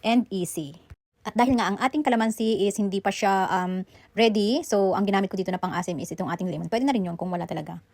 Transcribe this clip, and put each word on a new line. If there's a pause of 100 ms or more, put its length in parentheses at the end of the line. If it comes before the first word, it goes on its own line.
and
easy. (480)
At
dahil
nga
ang
ating
kalamansi
is
hindi
pa
siya,
um, (320)
ready,
so
ang
ginamit
ko
dito
na
pang-asim
is
itong
ating
lemon.
Pwede
na
rin
yun
kung
wala
talaga. (120)